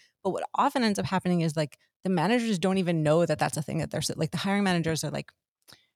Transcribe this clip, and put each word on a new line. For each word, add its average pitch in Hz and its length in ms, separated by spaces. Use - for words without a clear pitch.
But 190 60
what - 140
often 262 280
ends 214 160
up - 80
happening 180 360
is, 156 140
like, 151 200
the 190 80
managers 202 480
don't 190 200
even 170 240
know 160 240
that 151 120
that's 151 200
a 156 40
thing 139 160
that - 120
they're - 80
s-, - 180
like, 160 140
the 175 80
hiring 202 260
managers 160 400
are, 143 60
like, 143 220